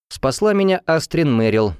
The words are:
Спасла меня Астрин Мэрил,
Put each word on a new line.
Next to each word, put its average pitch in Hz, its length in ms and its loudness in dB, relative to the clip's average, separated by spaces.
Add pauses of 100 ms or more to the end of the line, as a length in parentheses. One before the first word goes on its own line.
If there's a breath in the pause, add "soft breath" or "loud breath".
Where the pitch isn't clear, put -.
(100)
Спасла - 420 -2
меня 196 340 0
Астрин 160 460 0
Мэрил, 110 480 2